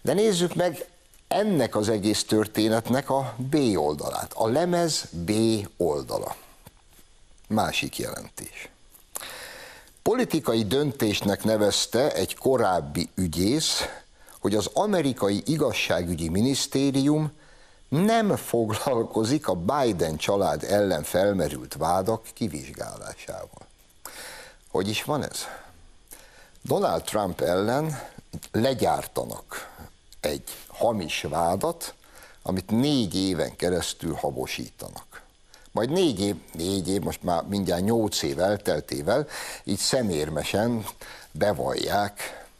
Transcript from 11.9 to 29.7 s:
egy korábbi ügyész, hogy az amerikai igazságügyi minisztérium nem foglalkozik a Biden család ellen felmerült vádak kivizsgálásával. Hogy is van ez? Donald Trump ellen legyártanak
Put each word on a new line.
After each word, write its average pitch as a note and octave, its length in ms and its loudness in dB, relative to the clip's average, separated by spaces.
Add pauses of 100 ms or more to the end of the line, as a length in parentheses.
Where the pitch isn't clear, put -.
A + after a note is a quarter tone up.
egy - 220 -2
korábbi F2 800 2
ügyész, F#2+ 680 0 (580)
hogy G#2 160 0
az G#2 180 0
amerikai C#3 720 2
igazságügyi F2 840 0
minisztérium C#3 1000 2 (560)
nem G3+ 480 4
foglalkozik A2+ 1120 0
a F#2 80 2
Biden F2 640 0
család E2+ 460 2
ellen F#2+ 400 2
felmerült E2 720 0
vádak F#2+ 600 0
kivizsgálásával. - 1300 -10 (1040)
Hogy G2 160 0
is G#2+ 160 -2
van C#3 200 -2
ez? - 140 -8 (1200)
Donald C3+ 420 0
Trump G2 380 -2
ellen A#2+ 600 0 (500)
legyártanak D#2+ 1300 -2 (420)